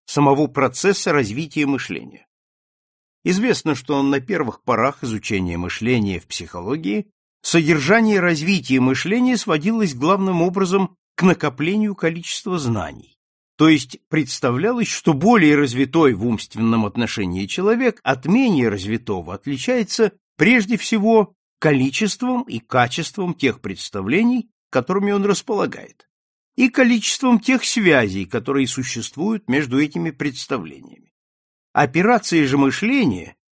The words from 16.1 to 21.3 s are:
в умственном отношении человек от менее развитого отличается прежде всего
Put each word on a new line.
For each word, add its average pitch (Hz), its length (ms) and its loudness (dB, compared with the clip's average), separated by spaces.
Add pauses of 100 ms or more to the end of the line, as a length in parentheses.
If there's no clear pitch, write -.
в 98 120 -4
умственном 113 600 -2
отношении 101 600 -4
человек 233 560 0
от 131 220 -2
менее 180 440 2
развитого 98 640 -6
отличается 196 800 -2 (240)
прежде 220 400 4
всего 214 560 2 (260)